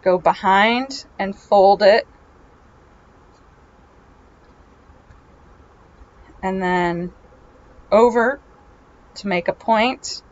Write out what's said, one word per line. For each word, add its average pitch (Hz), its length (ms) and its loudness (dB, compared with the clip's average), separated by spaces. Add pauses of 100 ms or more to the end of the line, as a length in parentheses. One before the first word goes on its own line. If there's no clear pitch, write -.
Go 185 160 0
behind 214 880 0 (140)
and 196 160 -8
fold 196 480 2
it, 208 240 4 (4000)
and 190 200 -6
then 175 520 -4 (800)
over 240 480 2 (760)
to - 120 -12
make 180 220 -4
a 190 40 -6
point - 680 -4 (100)